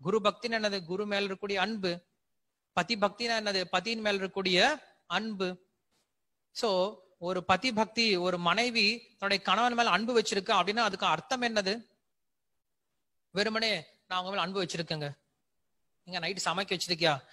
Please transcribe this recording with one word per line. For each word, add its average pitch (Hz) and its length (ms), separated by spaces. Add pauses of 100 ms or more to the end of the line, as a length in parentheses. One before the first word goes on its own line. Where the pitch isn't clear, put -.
குரு 190 200
பக்தினா 220 380
என்னது? 202 260
குரு 190 220
மேல 202 180
இருக்கக்கூடிய 196 340
அன்பு. 190 340 (840)
பதி 180 200
பக்தினா 226 420
என்னது? 202 320
பதியின் 214 340
மேல 202 120
இருக்கக்கூடிய 190 420 (480)
அன்பு. 196 400 (1080)
So 233 120 (500)
ஒரு 180 260
பதி 190 280
பக்தி, 220 320 (120)
ஒரு 180 220
மனைவி 214 460 (260)
தன்னுடைய 196 320
கணவன் 233 320
மேல 233 160
அன்பு 220 240
வச்சிருக்கா 214 400
அப்படின்னா 202 320
அதுக்கு 190 200
அர்த்தம் 180 360
என்னது? 214 320 (1600)
வெறுமனே 220 380 (300)
"நான் 185 160
அவங்க 185 120
மேல 196 140
அன்பு 190 180
வச்சிருக்கேங்க." 160 460 (960)
"நீங்க 180 120
நைட் 180 220
சமைக்க 185 320
வச்சிருக்கியா?" 165 420 (180)